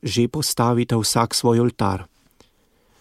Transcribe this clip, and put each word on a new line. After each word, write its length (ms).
že 240
postavita 720
vsak 360
svoj 260
oltar. 460